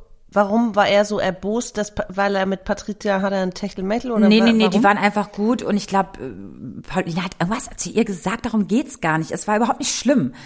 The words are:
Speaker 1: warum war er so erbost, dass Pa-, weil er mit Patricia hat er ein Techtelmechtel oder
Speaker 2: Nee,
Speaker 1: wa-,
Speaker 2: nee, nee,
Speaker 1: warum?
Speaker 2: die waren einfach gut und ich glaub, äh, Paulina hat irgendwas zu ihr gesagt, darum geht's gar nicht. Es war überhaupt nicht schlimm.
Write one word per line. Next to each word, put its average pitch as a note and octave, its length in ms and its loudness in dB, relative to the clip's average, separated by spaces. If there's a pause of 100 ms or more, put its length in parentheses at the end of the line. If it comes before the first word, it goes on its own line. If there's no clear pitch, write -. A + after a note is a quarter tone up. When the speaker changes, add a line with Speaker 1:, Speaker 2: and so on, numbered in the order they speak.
(300)
Speaker 1:
warum G#3 460 2
war G3+ 120 6
er G3+ 180 4
so G#3 120 -4
erbost, G#3 600 -4
dass G#3 160 -4
Pa-, G#3+ 160 -4
weil G3+ 260 0
er F#3+ 80 0
mit F#3+ 200 -2
Patricia G3+ 580 -2
hat G3 100 0
er G3 100 0
ein F#3 120 -2
Techtelmechtel G#3 560 -4
oder G#3+ 180 4
Speaker 2:
Nee, G#3+ 120 8
Speaker 1:
wa-, A3 40 4
Speaker 2:
nee, A#3 80 6
nee, A3 120 4
Speaker 1:
warum? G#3 80 4
Speaker 2:
die G#3 120 4
waren G3+ 140 6
einfach - 340 2
gut G#3+ 300 0
und - 140 -2
ich G3 100 -4
glaub, G3 320 -2
äh, G2 680 -12
Paulina F3+ 380 -4
hat F3+ 160 -12
irgendwas G#3 360 -4
zu - 120 -6
ihr F#3+ 160 2
gesagt, G3 400 -6
darum A3 240 0
geht's B3+ 320 -2
gar D#3 160 0
nicht. D#3+ 140 -2
Es - 180 -6
war G#3 80 2
überhaupt A#3 220 0
nicht - 160 -4
schlimm. A3 400 2 (120)